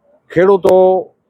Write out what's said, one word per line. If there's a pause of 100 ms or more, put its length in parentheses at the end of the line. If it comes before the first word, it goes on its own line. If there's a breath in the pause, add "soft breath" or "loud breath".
(300)
ખેડૂતો (240)